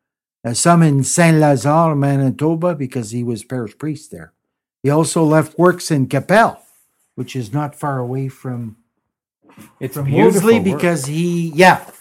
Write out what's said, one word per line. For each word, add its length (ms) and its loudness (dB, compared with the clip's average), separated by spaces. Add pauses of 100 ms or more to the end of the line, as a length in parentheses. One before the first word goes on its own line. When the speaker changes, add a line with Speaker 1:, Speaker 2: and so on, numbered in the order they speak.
(440)
Speaker 1:
Uh, 100 -6
some 280 2
in 200 2
Saint 360 2
Lazare, 600 2
Manitoba, 800 -2
because 340 -8
he 140 -6
was 180 -6
parish 340 -10
priest 360 -12
there. 200 -20 (500)
He 80 0
also 340 0
left 340 0
works 320 2
in 160 0
Capel, 540 0 (560)
which 180 -10
is 180 -8
not 220 -4
far 240 -6
away 300 -6
from, 480 -12 (1040)
Speaker 2:
It's 140 -10
Speaker 1:
from 100 -8
Speaker 2:
beautiful 380 4
Speaker 1:
Wolseley, 180 6
Speaker 2:
work. 40 -2 (140)
Speaker 1:
because 280 0
he, 500 -2
yeah. 280 6 (160)